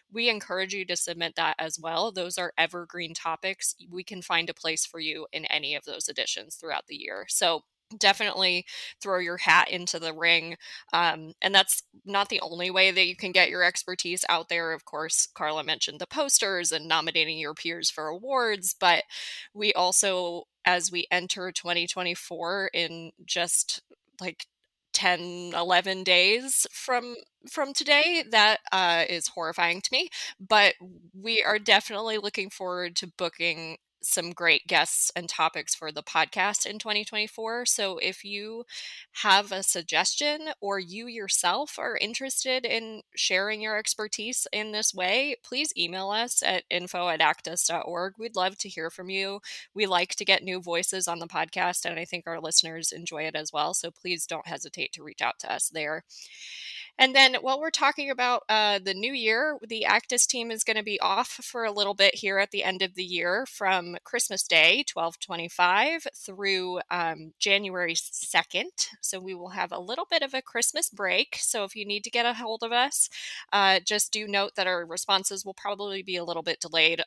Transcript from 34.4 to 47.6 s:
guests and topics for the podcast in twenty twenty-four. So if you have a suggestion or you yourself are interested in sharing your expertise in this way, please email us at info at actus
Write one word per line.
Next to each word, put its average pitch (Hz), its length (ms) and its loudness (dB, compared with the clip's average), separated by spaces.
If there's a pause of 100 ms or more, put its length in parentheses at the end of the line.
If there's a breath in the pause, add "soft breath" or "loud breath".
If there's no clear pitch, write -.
guests - 480 2
and 175 120 -6
topics 160 460 -2
for 156 180 -10
the 151 120 -10
podcast 185 640 0
in 208 100 -8
twenty 214 260 -4
twenty-four. 220 640 -6
So 196 320 0
if - 260 -4
you 214 400 -10 (600 loud breath)
have 202 280 6
a 190 120 -4
suggestion 285 880 0 (100)
or 196 160 -2
you 190 300 -10
yourself 226 720 0
are - 180 -2
interested 254 680 -2
in 220 380 -4 (140)
sharing 202 440 0
your 214 160 -2
expertise 214 800 -4
in 214 180 -2
this 214 220 0
way, 220 500 0
please 294 320 -4
email 185 360 -2
us 226 340 0
at 185 240 2
info 180 400 -2
at 160 120 2
actus 165 460 2